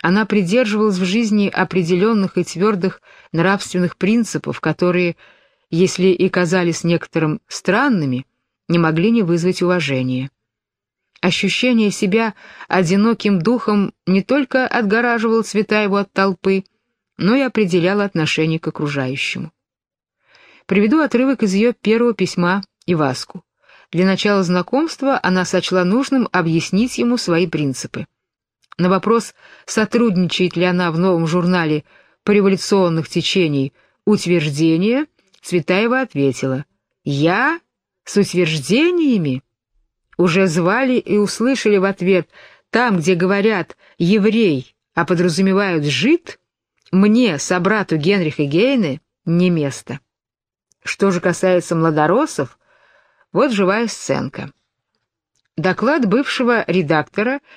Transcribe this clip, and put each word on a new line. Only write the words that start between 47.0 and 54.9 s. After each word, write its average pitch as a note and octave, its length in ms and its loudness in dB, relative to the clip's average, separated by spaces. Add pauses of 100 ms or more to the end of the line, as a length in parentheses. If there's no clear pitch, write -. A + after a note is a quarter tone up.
собрату F#3 600 0
Генриха D#3+ 480 0
Гейне, F3 540 0 (260)
не F3 260 2
место». C#3 480 -4 (840)
Что - 260 -2
же F3 100 0
касается F3+ 560 0
младороссов, D#3+ 840 0 (760)
вот B3+ 180 2
живая G3+ 360 0
сценка. C#3 640 -6 (1080)